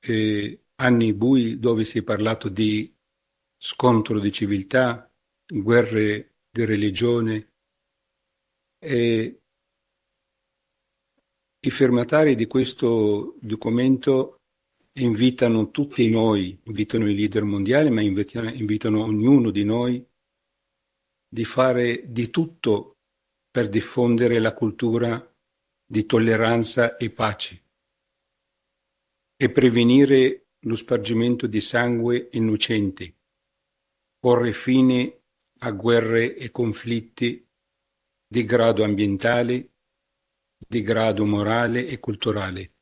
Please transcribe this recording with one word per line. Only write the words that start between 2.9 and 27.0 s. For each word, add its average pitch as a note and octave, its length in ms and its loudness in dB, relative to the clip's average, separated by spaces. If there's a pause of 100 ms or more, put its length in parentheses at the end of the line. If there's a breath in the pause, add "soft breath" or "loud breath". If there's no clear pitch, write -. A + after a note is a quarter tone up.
scontro A2 640 0
di G2+ 100 -2
civiltà, A2+ 800 -2 (360)
guerre G#2+ 880 0 (160)
di A#2 140 -4
religione, A2 880 -2 (1300)
e A#2+ 640 -2 (2250)
i - 120 -4
firmatari C3 640 2
di A2+ 120 -2
questo A#2 920 -2
documento B2+ 1040 -2 (560)
invitano A#2 720 2
tutti C#3+ 380 0
noi, G#2 560 0
invitano G#2+ 440 -4
i G#2 60 0
leader G#2 300 -2
mondiali, G#2 460 0
ma A2 100 0
invitano, G#2 500 -4
invitano G#2+ 520 -2
ognuno A2+ 480 2
di G2+ 140 -2
noi A#2+ 420 -4 (1200)
di A2+ 160 -6
fare B2 640 0
di A#2 240 -6
tutto A#2 680 -2 (520)
per A#2 180 -2
diffondere A#2 720 0
la A2 160 0
cultura A#2 800 -4 (500)
di G#2+ 220 -4
tolleranza A2+ 880 0
e A2+ 140 -6